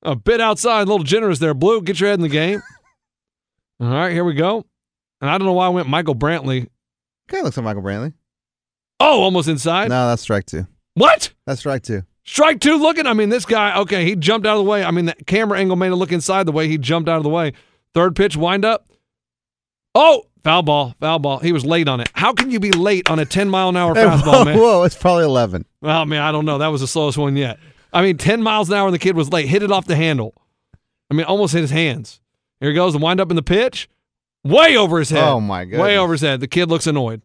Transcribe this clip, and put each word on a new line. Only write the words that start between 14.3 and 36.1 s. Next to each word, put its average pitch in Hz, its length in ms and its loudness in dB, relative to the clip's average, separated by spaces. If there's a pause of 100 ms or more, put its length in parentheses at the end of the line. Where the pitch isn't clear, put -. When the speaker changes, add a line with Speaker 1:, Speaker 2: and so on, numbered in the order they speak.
Speaker 1:
out 214 120 2
of 202 60 0
the 196 60 0
way. 208 140 0
I 170 60 -2
mean, 170 160 0
the 165 80 -4 (120)
camera 202 320 0
angle 185 180 0
made 185 160 0
it 185 40 -2
look 180 160 -2
inside 190 320 -2
the 160 80 -2
way 160 160 -2
he 156 100 -2
jumped 151 300 -2
out 165 100 0
of 156 40 -4
the 147 60 -2
way. 156 240 -2 (420)
Third 175 220 2
pitch, 196 200 0
wind 180 280 0
up. 220 220 -2 (1080)
Oh, 294 300 6 (200)
foul 165 180 2
ball, 147 380 -2
foul 160 180 -2
ball. 139 200 -4
He 165 140 -2
was 143 120 -2
late 160 240 0
on 131 120 -2
it. 120 140 -6
How 220 180 0
can 254 180 -4
you 233 100 -2
be 202 120 -2
late 185 380 0
on 160 80 0
a 156 60 0
ten 196 240 -2
mile 190 200 0
an 180 80 0
hour 175 180 0
Speaker 2:
Hey, 226 100 4
Speaker 1:
fastball, 147 280 4
Speaker 2:
whoa, 254 120 8
Speaker 1:
man? 156 140 2
Speaker 2:
whoa, 220 260 6
it's 180 120 0
probably 175 280 2
eleven. 113 400 0 (160)
Speaker 1:
Well, 156 260 -2
man, 151 160 -2
I 151 100 0
don't 151 120 -2
know. 147 140 -2
That 151 100 -2
was 147 120 -2
the 135 80 -4
slowest 147 300 -2
one 143 180 0
yet. 131 220 -4 (340)
I 175 100 2
mean, 185 160 0
ten 226 240 0
miles 214 260 0
an 196 80 0
hour 202 100 2
and 190 80 0
the 165 40 -2
kid 185 180 0
was 151 160 -2
late. 156 160 -2
Hit 196 140 0
it 208 100 -2
off 190 140 -2
the 165 100 0
handle. 147 380 -2 (760)
I - 40 -2
mean, 156 120 0
almost 185 280 0
hit 170 60 2
his 147 100 -2
hands. 147 500 -4 (400)
Here 143 100 -2
he 147 40 -2
goes, 180 200 0
the 147 40 -2
wind 170 220 0
up 180 100 -2
in 175 60 0
the 160 60 -2
pitch. 214 460 -2 (560)
Way 277 320 6
over 175 220 2
his 147 120 -2
head. 156 140 2
Speaker 2:
Oh, 139 160 2
my 98 220 -4
Speaker 1:
Way 90 80 -12
Speaker 2:
goodness. 196 280 2
Speaker 1:
over 180 140 2